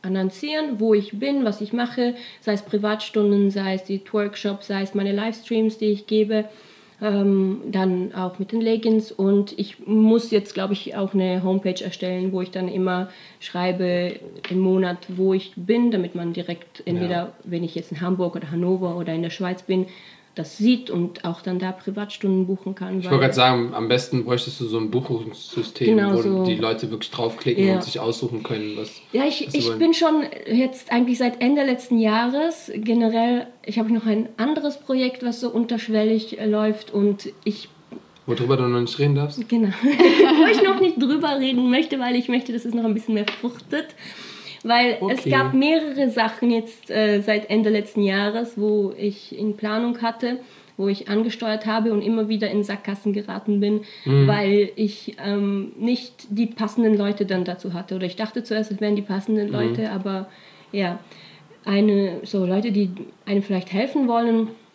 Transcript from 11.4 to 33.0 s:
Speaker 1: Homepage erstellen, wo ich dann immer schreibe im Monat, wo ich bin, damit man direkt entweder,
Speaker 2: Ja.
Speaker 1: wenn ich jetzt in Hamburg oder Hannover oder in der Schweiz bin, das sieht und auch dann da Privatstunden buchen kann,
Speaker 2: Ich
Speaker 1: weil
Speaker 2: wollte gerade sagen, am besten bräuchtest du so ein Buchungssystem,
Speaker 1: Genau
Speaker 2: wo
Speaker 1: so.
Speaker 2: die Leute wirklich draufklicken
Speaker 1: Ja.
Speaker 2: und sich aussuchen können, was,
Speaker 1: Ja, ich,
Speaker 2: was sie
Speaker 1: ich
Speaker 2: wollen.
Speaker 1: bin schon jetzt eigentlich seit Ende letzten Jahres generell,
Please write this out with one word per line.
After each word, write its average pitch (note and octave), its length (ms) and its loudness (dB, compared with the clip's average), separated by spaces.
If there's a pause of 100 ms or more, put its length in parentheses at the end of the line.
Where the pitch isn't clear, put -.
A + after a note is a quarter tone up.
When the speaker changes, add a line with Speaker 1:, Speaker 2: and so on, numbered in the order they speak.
Speaker 1:
Homepage F#3+ 400 0
erstellen, F#3 480 -4
wo F#3 100 -2
ich F#3 100 -6
dann F#3 180 -4
immer F#3 400 -2 (320)
schreibe F3+ 720 -2 (360)
im F3+ 100 0
Monat, F#3 380 2 (120)
wo F#3+ 240 2
ich F#3+ 240 -2
bin, A3+ 340 2
damit F3+ 240 -2
man E3+ 160 -4
direkt E3+ 540 -10
entweder, F3 300 -2
Speaker 2:
Ja. F3 180 -4 (100)
Speaker 1:
wenn F3 220 -4
ich E3 100 -10
jetzt E3 160 -8
in D#3 80 -8
Hamburg F3+ 360 -2
oder D3 140 -8
Hannover F3+ 460 0
oder E3 180 -4
in E3 100 -2
der E3+ 60 -4
Schweiz F3+ 340 -6
bin, F#3 240 0 (480)
das D#3+ 200 -10
sieht A#3+ 360 2
und F3 340 -4
auch F3 160 -4
dann F#3 160 -4
da F#3 140 -4
Privatstunden G3 760 -2
buchen F#3+ 300 -4
kann, F#3 240 -6
Speaker 2:
Ich F3+ 60 -6
Speaker 1:
weil F3+ 80 2
Speaker 2:
wollte C3+ 100 4
gerade C3 100 2
sagen, B2 400 4
am A2+ 140 -2
besten B2 360 0
bräuchtest B2 380 -2
du A#2+ 40 -4
so A2+ 120 -2
ein G#2+ 140 -2
Buchungssystem, A#2 1040 0
Speaker 1:
Genau C#3+ 160 4
Speaker 2:
wo - 80 2
Speaker 1:
so. F#3 240 2
Speaker 2:
die A2+ 80 2
Leute A2 380 -2
wirklich - 180 -8
draufklicken A#2+ 580 0
Speaker 1:
Ja. F#3+ 60 6
Speaker 2:
und F3+ 100 0
sich - 160 -6
aussuchen A#2 440 -4
können, G#2+ 340 -6
was, G#2+ 140 -10 (200)
Speaker 1:
Ja, B3+ 140 2
ich, D4+ 220 -2
Speaker 2:
was G3+ 60 -8
sie D4 40 0
Speaker 1:
ich A#3 100 0
Speaker 2:
wollen. A3+ 120 -2
Speaker 1:
bin E4 160 6
schon D#4 260 4 (240)
jetzt B3+ 460 0
eigentlich A#3+ 260 2
seit B3 240 0
Ende C#4 220 4
letzten B3+ 340 0
Jahres B3 760 0
generell, A3+ 720 2 (180)